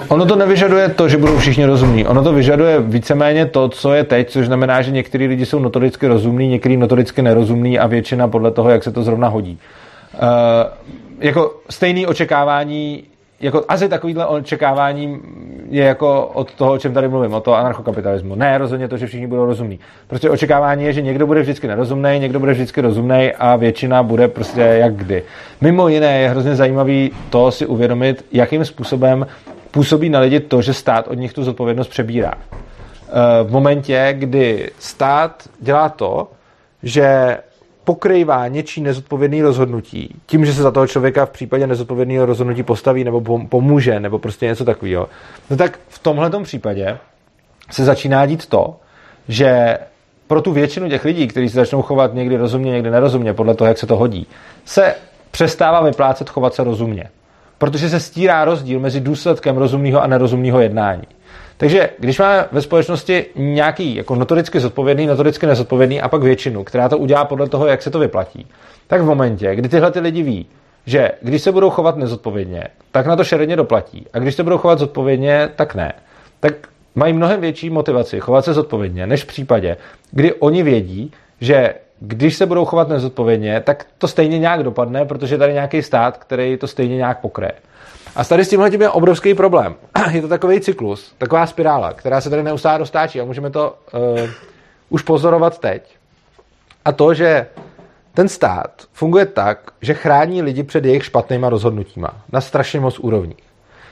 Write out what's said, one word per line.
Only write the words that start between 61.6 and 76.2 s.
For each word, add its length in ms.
když 200
máme 340
ve 100
společnosti 640
nějaký 580
jako 200
notoricky 460
zodpovědný, 460
notoricky 400
nezodpovědný 540
a 80
pak 140
většinu, 420
která 240
to 100
udělá 260
podle 240
toho, 180
jak 160
se 80
to 80
vyplatí, 480
tak 140
v 40
momentě, 500
kdy 140
tyhle 220
ty 100
lidi 220
ví, 240
že 240
když 200
se 100
budou 180
chovat 260
nezodpovědně, 680
tak 160
na 100
to 80
šeredně 320
doplatí. 560
A 60
když 160
se 80
budou 160
chovat 200
zodpovědně, 800
tak 180
ne. 180